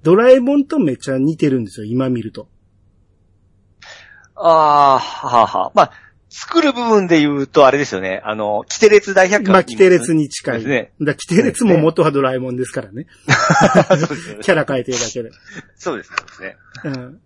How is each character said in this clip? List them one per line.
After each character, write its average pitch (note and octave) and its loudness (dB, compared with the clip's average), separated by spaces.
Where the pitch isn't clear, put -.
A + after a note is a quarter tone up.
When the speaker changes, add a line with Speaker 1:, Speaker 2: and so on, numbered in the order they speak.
Speaker 1:
ド E3+ 4
ラ A#3+ 4
え C4 8
も C4+ 0
ん C#4+ 2
と D#4 -4
め D3 0
っ - -8
ち - -8
ゃ C3 -2
似 D#3 -2
て D3+ 0
る C3 -2
ん A2 -6
で G2+ -12
す A#2 -18
よ、 G#2+ -12
今 B2+ -4
見 A#2+ -4
る A2 -12
と。 - -20
Speaker 2:
あ D3 4
ー、 - -
は A#2+ -2
あ G2+ 4
は F#2 -4
あ。 - -12
ま F#3+ 4
あ、 - 0
作 - -4
る C#4+ 0
部 A#3+ -6
分 G#3 2
で E3 4
言 D3 0
う C#3 -4
と C#3+ 4
あ C3 6
れ C#3 0
で C#3+ -2
す G#2+ -8
よ F#2 -6
ね。 F#2+ -6
あ G#2+ -6
の、 G#2+ -6
キ - -10
テ G#3+ 4
レ G#3 6
ツ G3 -10
大 F#3+ 4
百 G3+ -2
科 F#3+ 0
Speaker 1:
ま F#3+ 6
あ、 F3 2
キ A#2+ -12
テ F#3+ 4
レ F3+ 4
ツ E3+ -4
に D3+ -2
近 - -8
い。 A#2 -6
Speaker 2:
で - -12
す A#2+ -8
ね。 B2+ -4
Speaker 1:
だ、 D3 -2
キ - -14
テ F#3 2
レ A3+ -2
ツ A#3+ -2
も F3+ 4
元 D#3+ 0
は D#3 2
ド C#3 -2
ラ C3 -2
え B2+ -6
も B2+ -8
ん B2 -8
で B2+ -6
す - -10
か C3+ -8
ら G2+ -16
ね。 G#2 -14
Speaker 2:
<laughs> - -14
そ - 2
う - -4
で D#3+ -4
す - -16
よ G#2 -16
ね。 G#2+ -16
Speaker 1:
キ F#3+ -2
ャ F3 2
ラ D3+ -2
変 C3+ -6
え A#2+ -8
て C3 -8
る A#2+ -6
だ A#2 -4
け B2 -8
で。 A2+ -14
Speaker 2:
そ - -8
う A2 -8
で F2 -14
す、 - -20
そ - -20
う - -20
で - -20
す - -20
ね。 F#2+ -16
Speaker 1:
う D#3+ -8
ん。 C3+ -14